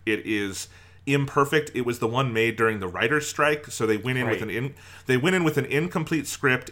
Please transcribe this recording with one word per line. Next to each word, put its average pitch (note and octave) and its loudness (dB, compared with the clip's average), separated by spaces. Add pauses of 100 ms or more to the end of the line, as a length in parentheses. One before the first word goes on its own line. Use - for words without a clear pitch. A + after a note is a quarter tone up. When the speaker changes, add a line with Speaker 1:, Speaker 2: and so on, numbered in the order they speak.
Speaker 1:
It G#2+ 0
is G2+ -4 (380)
imperfect. C#3+ 2
It B2+ 0
was A#2+ -2
the A#2 0
one B2 0
made A2+ 2
during A2 2
the F#2+ -4
writer's A#2 0
strike, D3 0
so - -4
they G#2+ 2
went B2+ -4
in B2+ 0
with G#2+ 0
Speaker 2:
Right. G#2+ -6
Speaker 1:
an - -
in-, B2 -6 (320)
they B2+ 4
went F3+ 4
in F3 2
with D3+ 2
an B2+ 0
incomplete D#3 -2
script, - 0